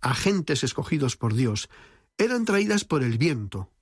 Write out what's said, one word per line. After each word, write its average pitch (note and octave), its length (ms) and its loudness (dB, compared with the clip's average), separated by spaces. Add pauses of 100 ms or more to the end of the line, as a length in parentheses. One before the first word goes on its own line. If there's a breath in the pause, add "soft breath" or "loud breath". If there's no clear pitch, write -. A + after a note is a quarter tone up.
agentes D#3 600 0
escogidos C3+ 540 -2
por A2+ 160 -2
Dios, A2+ 360 -2 (480 loud breath)
eran A#3 280 0
traídas G#3 380 2
por D3 200 0
el A#2 140 0
viento, A2+ 540 -2 (100)